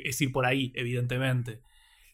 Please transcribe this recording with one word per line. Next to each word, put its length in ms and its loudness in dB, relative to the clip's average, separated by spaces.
es 160 -2
ir 100 4
por 140 2
ahí, 300 2
evidentemente. 880 0